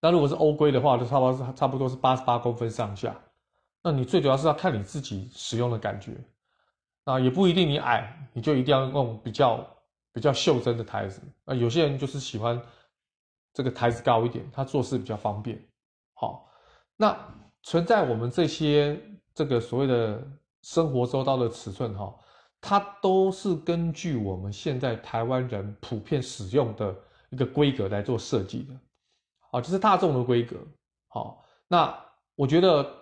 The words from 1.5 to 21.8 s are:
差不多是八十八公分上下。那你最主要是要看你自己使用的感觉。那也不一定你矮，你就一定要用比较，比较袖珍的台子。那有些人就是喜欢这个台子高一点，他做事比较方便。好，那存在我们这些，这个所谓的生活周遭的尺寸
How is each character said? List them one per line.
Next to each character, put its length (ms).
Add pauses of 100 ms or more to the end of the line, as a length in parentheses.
差 140
不 100
多 120
是 60
八 200
十 80
八 140
公 180
分 140
上 260
下。 200 (680)
那 80
你 120
最 180
主 60
要 100
是 100
要 60
看 240
你 60
自 180
己 320
使 240
用 140
的 60
感 220
觉。 160 (920)
那 140
也 100
不 180
一 60
定 140
你 120
矮， 540
你 80
就 140
一 80
定 120
要 140
用 340
比 80
较， 340 (480)
比 80
较 100
袖 280
珍 180
的 60
台 240
子。 140 (220)
那 120
有 140
些 180
人 100
就 80
是 140
喜 180
欢 240 (920)
这 100
个 80
台 180
子 140
高 220
一 40
点， 240
他 100
做 200
事 140
比 60
较 140
方 240
便。 180 (540)
好， 340 (480)
那 220 (460)
存 220
在 220
我 60
们 160
这 180
些， 540 (320)
这 120
个 140
所 200
谓 80
的 340 (400)
生 320
活 120
周 180
遭 120
的 140
尺 220
寸 260